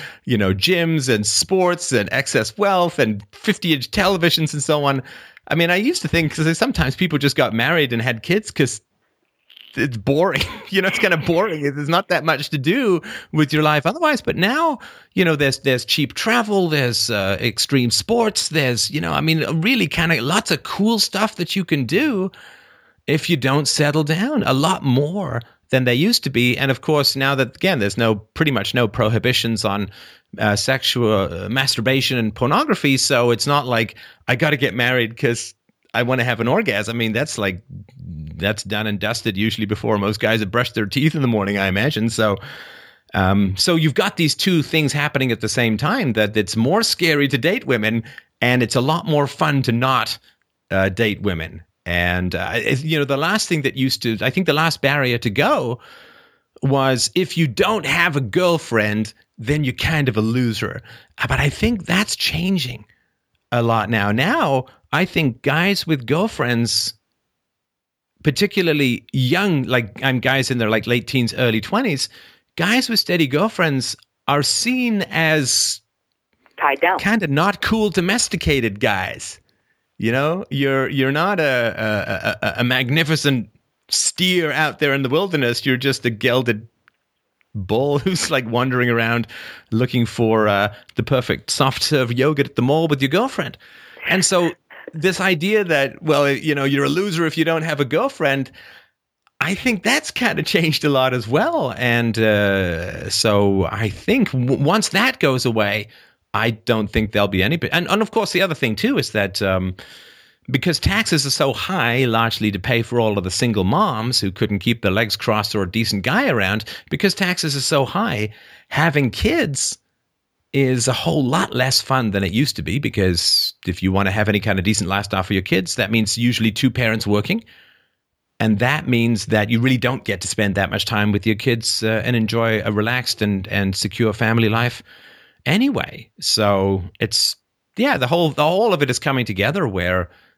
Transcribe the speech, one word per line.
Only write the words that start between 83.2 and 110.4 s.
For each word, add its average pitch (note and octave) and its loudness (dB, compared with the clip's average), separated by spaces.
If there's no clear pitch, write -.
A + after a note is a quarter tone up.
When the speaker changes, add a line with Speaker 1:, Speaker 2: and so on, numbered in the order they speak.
Speaker 1:
steer F3+ 0
out C#3+ 0
there C#3+ 2
in C#3 0
the B2+ -2
wilderness. D3 0
You're B2+ 2
just C3 -2
a B2 2
gelded A#2 0
bull A#2+ 0
<laughs> - -4
who's, F#3 -2
like, C3 -2
wandering B2 0
around A#2 0
looking A#2+ 2
for, A2 2
uh, G2+ 2
the - 0
perfect B2 -2
soft C3+ 0
serve C3 0
yogurt C#3 2
at - -20
the C3 0
mall D3+ 2
with C#3+ 0
your C3+ 0
girlfriend. F3+ -2
And F#3 2
so F3+ 2
this F3 -2
idea F#3+ 2
that, D3 0
well, C#3+ 2
you C#3+ 0
know, C#3 -2
you're C#3 2
a C#3 0
loser E3+ -2
if D#3 -4
you D#3 2
don't E3 0
have D#3 -4
a C#3+ 2
girlfriend, C#3+ 0
I E3 -2
think A3 -2
that's C4+ 0
kinda A3+ -2
changed E3 0
a D3+ 2
lot C3 2
as A#2 -4
well. F3+ 0
And, A#2 0
uh, G2 0
so G2+ 2
I G#2 -2
think G#3+ 0
w-, B2+ 0
once F3+ 2
that A#3+ -2
goes C3 0
away, G#2+ 0
I A2+ 2
don't G#2+ 0
think A2 0
there'll G#2 2
be F#2+ 0
any, D#3 0
and, F3 -2
and G#3 2
of G#3 -2
course G#3 0
the - 0
other F3+ 0
thing C3+ -2
too B3 0
is - -2
that, G2+ -2
um, F#2 0